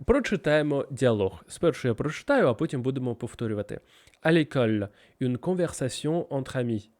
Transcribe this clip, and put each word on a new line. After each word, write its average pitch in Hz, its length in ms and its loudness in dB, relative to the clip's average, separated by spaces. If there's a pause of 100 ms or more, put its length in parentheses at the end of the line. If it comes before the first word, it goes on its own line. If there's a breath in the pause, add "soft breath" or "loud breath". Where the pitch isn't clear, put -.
Прочитаємо 151 840 2
діалог. 113 560 2
Спершу - 400 0
я 117 60 2
прочитаю, 156 540 2
а 120 60 4
потім 147 280 -4
будемо 127 340 -2
повторювати. 110 640 -6 (440 soft breath)
À 160 80 4
l'école, 117 560 2 (340 soft breath)
une 123 160 0
conversation 165 920 -2
entre 135 300 -6
amis. 117 320 -2 (100)